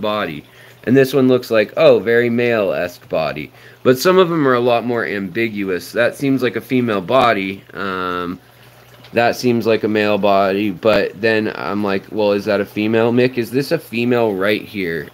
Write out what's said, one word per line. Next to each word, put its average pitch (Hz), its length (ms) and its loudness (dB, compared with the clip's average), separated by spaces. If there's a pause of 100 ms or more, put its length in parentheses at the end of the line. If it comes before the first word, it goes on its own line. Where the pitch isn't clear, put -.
body. 101 420 -4 (400)
And 113 120 2
this 135 180 4
one 135 140 4
looks 127 240 2
like, 107 240 2
oh, 131 240 6
very 117 300 2
male-esque 107 800 -2
body. 76 420 -6 (320)
But 127 160 4
some 185 180 2
of 185 120 4
them 160 180 0
are 127 60 4
a 120 80 2
lot 117 240 2
more 117 200 -2
ambiguous. 98 840 -4
That 113 240 0
seems 135 260 0
like 120 140 -2
a 113 60 -6
female 120 400 -2
body. 98 600 0 (120)
Um, 90 640 -6 (720)
that 117 240 2
seems 117 320 0
like 110 160 2
a 110 60 -2
male 104 280 0
body. 98 540 2
But 101 480 0
then 110 360 0
I'm 98 280 -6
like, 98 260 -2
well, 104 220 0
is 101 140 -2
that 101 160 0
a 98 40 -6
female? 113 460 0
Mick, 123 260 2
is 110 140 -4
this 139 220 -2
a 160 40 0
female 120 560 0
right 101 280 0
here? 82 520 -8